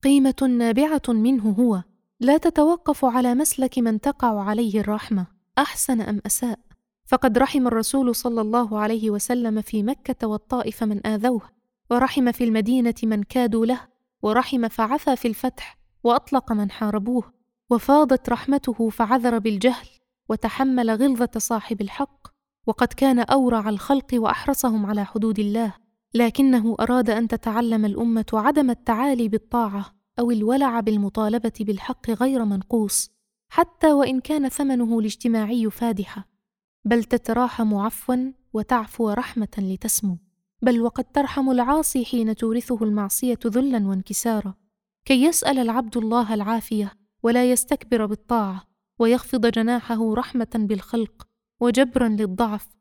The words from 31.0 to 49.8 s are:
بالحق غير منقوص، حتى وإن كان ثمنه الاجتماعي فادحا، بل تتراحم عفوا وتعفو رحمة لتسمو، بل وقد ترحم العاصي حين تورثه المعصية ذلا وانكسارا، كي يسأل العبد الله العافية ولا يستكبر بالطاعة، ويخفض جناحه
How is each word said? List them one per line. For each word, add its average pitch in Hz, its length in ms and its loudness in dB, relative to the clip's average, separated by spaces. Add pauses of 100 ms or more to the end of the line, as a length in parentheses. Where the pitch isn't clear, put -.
بالحق 214 500 -6
غير 240 360 0
منقوص، 202 640 -2 (380)
حتى 320 440 2
وإن 262 260 2
كان 285 300 -2
ثمنه 247 500 0
الاجتماعي 220 720 0
فادحا، 208 540 -4 (600)
بل 226 180 2
تتراحم 226 720 0
عفوا 247 560 -4 (220)
وتعفو 220 560 -2
رحمة 214 380 -4 (100)
لتسمو، 190 600 -4 (440)
بل 240 200 2
وقد 233 220 -2
ترحم 269 480 -2
العاصي 262 540 0
حين 220 300 -2
تورثه 226 480 -2
المعصية 214 640 -2
ذلا 240 400 0
وانكسارا، 196 640 -4 (520)
كي 262 180 4
يسأل 285 360 2
العبد 233 380 -2
الله 226 360 0
العافية 214 580 -4 (320)
ولا 247 280 4
يستكبر 247 540 -2
بالطاعة، 202 580 -4 (360)
ويخفض 233 460 2
جناحه 226 680 0